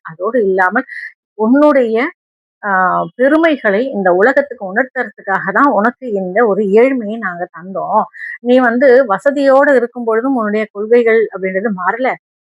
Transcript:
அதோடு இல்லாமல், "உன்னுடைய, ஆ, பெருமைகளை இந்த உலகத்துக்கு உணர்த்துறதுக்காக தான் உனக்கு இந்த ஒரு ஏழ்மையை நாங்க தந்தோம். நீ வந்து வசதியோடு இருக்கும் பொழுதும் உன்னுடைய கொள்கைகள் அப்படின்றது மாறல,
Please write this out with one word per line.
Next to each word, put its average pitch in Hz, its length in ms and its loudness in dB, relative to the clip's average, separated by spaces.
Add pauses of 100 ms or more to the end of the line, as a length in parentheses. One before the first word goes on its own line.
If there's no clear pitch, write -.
அதோடு 190 400 -4
இல்லாமல், 190 420 0 (500)
"உன்னுடைய, 254 760 2 (520)
ஆ, 208 80 -4 (440)
பெருமைகளை 269 760 0
இந்த 190 220 0
உலகத்துக்கு 226 600 0
உணர்த்துறதுக்காக 202 800 -4
தான் 254 200 2
உனக்கு 233 400 -2
இந்த 190 340 -2
ஒரு 196 160 -2
ஏழ்மையை 226 560 0
நாங்க 180 340 -10
தந்தோம். 180 500 -4 (380)
நீ 247 180 2
வந்து 247 480 4
வசதியோடு 277 680 2
இருக்கும் 240 300 -2
பொழுதும் 226 320 -2
உன்னுடைய 214 360 -2
கொள்கைகள் 226 640 2
அப்படின்றது 190 400 -4
மாறல, 208 360 -4 (300)